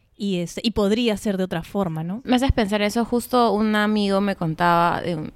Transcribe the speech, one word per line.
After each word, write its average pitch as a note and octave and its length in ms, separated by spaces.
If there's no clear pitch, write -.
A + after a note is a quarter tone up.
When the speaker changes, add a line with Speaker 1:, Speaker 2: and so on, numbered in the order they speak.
Speaker 1:
y, F#3+ 180
este, E3+ 220
y A3+ 100
podría G#3+ 440
ser F#3+ 220
de F#3 60
otra F#3 180
forma, E3 420
¿no? F#3+ 200
Speaker 2:
Me B3 120
haces C4 160
pensar G#3 300
eso, A3 240
justo A#3+ 480
un G#3+ 200
amigo G#3 460
me G3 160
contaba E3+ 640
de E3+ 160
un, D#3 200